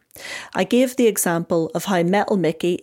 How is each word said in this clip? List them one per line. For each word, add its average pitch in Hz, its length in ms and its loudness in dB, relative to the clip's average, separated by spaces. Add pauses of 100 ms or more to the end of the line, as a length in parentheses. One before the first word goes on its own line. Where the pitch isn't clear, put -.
(560)
I 190 80 0
gave 254 320 2
the 240 120 4
example 170 680 0
of 170 100 -4
how 185 180 0
Metal 202 340 0
Mickey 170 460 0